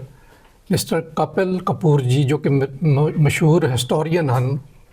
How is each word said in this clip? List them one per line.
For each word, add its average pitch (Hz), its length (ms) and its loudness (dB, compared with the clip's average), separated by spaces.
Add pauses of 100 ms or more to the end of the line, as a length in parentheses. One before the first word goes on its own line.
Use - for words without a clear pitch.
(720)
ਮਿਸਟਰ 175 300 -2
ਕਪਿਲ 185 640 -4
ਕਪੂਰ 143 360 2
ਜੀ, 127 220 2
ਜੋ 139 140 0
ਕਿ - 100 -4
ਮ-, 139 140 2 (200)
ਮ-, 151 360 2
ਮਸ਼ਹੂਰ 156 500 2
ਹਿਸਟੋਰੀਅਨ 156 600 -2
ਹਨ, 131 280 0 (340)